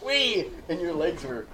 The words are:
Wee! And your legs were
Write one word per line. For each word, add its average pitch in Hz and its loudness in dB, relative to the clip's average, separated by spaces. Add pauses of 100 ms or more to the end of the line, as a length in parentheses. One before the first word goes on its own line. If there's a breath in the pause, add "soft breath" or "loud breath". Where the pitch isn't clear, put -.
Wee! 254 2 (160)
And - -2
your 170 0
legs 160 2
were 123 -6